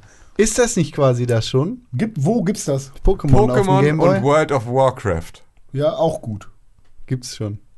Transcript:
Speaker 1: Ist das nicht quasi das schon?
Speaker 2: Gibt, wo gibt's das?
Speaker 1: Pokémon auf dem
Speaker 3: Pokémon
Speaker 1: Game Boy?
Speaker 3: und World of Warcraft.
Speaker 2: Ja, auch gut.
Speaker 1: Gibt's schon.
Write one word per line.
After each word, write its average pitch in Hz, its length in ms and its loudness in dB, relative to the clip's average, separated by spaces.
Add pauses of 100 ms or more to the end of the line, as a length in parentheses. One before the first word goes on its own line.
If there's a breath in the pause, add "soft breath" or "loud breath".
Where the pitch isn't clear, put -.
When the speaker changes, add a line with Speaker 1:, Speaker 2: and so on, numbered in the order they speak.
(360 soft breath)
Speaker 1:
Ist 220 200 0
das 233 200 0
nicht - 180 -2
quasi 127 320 2
das 113 220 -2
schon? 165 320 -2 (120)
Speaker 2:
Gibt, 147 320 -2
wo 208 200 0
gibt's 196 220 -4
das? 139 260 -4 (120)
Speaker 1:
Pokémon - 460 4
auf - 60 0
dem 202 100 2
Speaker 3:
Pokémon 190 160 4
Speaker 1:
Game 151 160 2
Boy? 175 200 4
Speaker 3:
und 190 40 -2
World 151 300 2
of 120 160 -2
Warcraft. 123 720 -2 (300)
Speaker 2:
Ja, 147 220 -2
auch 156 280 -2
gut. 107 260 -10 (580)
Speaker 1:
Gibt's 127 280 -8
schon. 107 240 -8 (200)